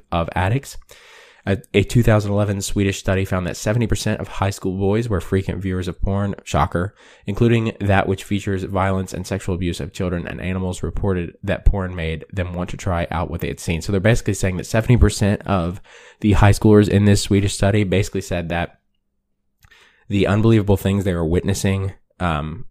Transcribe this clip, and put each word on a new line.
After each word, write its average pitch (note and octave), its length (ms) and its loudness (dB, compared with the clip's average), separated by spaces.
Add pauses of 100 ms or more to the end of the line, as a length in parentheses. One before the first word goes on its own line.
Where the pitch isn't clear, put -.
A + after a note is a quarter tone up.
(120)
of E2+ 240 -2
addicts. G#2 420 -2 (720)
A, G2+ 100 0 (160)
a C#3 100 4
two A#2 200 2
thousand G#2 280 2
eleven G2+ 300 0
Swedish G2 380 -2
study F#2+ 260 -2
found F2+ 220 -2
that - 100 -6
seventy A2 300 0
percent G#2+ 320 -2
of G2 80 -8
high G2 240 -2
school F#2+ 260 -4
boys G#2 320 0
were F#2+ 100 0
frequent F#2+ 440 -2
viewers F#2 240 -4
of E2+ 120 -8
porn, G2 440 -2
shocker, E2+ 520 0 (300)
including A2+ 540 2
that G2 280 2
which F#2+ 160 -4
features G2 400 -4
violence F#2+ 500 -2
and F2+ 120 -8
sexual G2 300 -4
abuse F2+ 240 -4
of - 140 -8
children F2 340 -4
and - 120 -10
animals, F#2 440 -6
reported F2 600 -4
that F#2 220 0
porn F#2 300 2
made D#2+ 360 -4
them F2 220 -6
want F2 160 -4
to - 80 -8
try E2+ 320 -2
out E2 220 -4
what E2+ 100 -6
they C#2+ 60 -4
had - 120 -6
seen. D#2+ 220 -4
So - 100 -6
they're G2 80 2
basically G#2+ 360 2
saying F2+ 220 -2
that - 80 -6
seventy A2+ 320 2
percent G#2 500 2
of F2+ 340 -2 (380)
the G#2 140 4
high G2+ 180 6
schoolers G#2 360 8
in G2+ 180 4
this G2+ 180 4
Swedish G2+ 320 2
study G#2 280 2
basically F#2+ 380 0
said F2 280 -6
that E2+ 320 -4 (1300)
the G2+ 200 2
unbelievable G#2 500 4
things G2 260 0
they F#2+ 100 0
were E2+ 120 -2
witnessing, F#2+ 680 0 (260)
um, D#2+ 520 -4